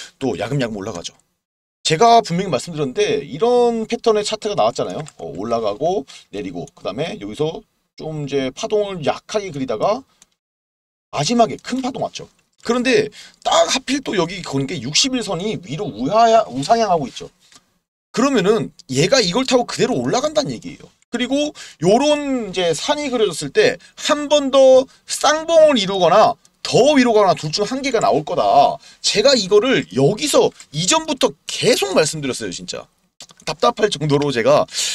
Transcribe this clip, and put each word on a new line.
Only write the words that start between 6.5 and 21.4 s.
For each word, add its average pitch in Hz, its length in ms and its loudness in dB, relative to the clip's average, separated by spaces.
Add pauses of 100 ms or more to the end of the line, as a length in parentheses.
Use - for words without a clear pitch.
그다음에 113 480 -8
여기서 147 400 -6 (340)
좀 151 280 -8
이제 135 300 -4
파동을 202 520 -4
약하게 196 440 -4
그리다가 139 540 -4 (1040)
마지막에 175 520 0
큰 254 180 -6
파동 247 220 -6
왔죠. - 260 -10 (360)
그런데 233 440 0 (340)
딱 320 320 2
하필 262 280 -4
또 - 160 -6
여기 175 240 -4
건 135 240 -4
게 139 160 -8
육십 151 320 -2
일선이 202 500 -4
위로 - 220 -8
우하야-, 214 600 4
우상향하고 220 600 0
있죠. - 220 -16 (800)
그러면은 220 600 0 (200)
얘가 185 320 2
이걸 202 240 -2
타고 247 180 2
그대로 220 320 -2
올라간다는 233 540 -2
얘기예요. 104 280 -12 (320)
그리고 269 420 -2 (300)